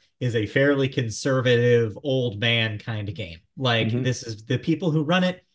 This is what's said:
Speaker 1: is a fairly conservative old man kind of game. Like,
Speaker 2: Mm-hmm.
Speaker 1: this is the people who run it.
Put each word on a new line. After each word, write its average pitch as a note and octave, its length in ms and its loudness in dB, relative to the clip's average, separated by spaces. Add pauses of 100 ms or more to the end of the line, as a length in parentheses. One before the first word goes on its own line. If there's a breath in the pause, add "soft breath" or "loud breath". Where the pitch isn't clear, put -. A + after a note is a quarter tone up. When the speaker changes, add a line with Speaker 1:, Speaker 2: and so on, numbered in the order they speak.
(200)
Speaker 1:
is B2 140 -2
a G#2+ 120 0
fairly C#3 420 2
conservative A#2+ 1120 2
old B2 380 -2
man A2+ 380 0
kind G#2 300 -6
of G2+ 60 -8
game. F2 240 -12 (180)
Like, A#2 320 0
Speaker 2:
Mm-hmm. B2 140 -2
Speaker 1:
this B2 200 -2
is A2 240 -12
the B2+ 120 0
people D#3+ 320 -2
who D3+ 140 0
run F3+ 200 2
it. F3+ 200 -4 (100)